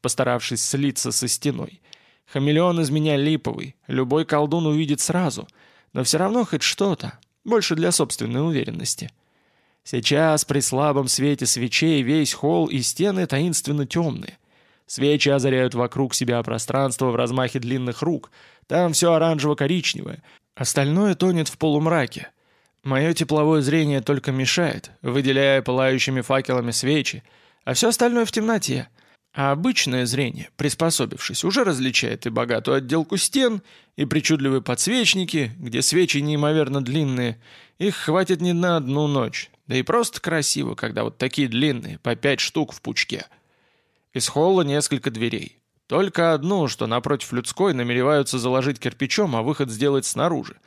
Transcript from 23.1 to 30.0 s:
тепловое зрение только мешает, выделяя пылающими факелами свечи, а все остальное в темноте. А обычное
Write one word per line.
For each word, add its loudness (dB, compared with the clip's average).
тепловое 2
зрение 2
только -2
мешает, -2
выделяя 2
пылающими 0
факелами 0
свечи, -2
а -2
все 2
остальное 2
в -4
темноте. -2
А 0
обычное 0